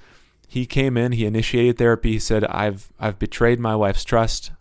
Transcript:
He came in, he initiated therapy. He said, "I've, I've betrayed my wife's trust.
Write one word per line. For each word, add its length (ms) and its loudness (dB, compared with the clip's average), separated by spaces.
He 200 -6
came 300 0
in, 160 0
he 140 0
initiated 520 2
therapy. 340 2
He 80 0
said, 240 0
"I've, 560 -6
I've 180 -4
betrayed 400 0
my 160 -2
wife's 300 0
trust. 560 0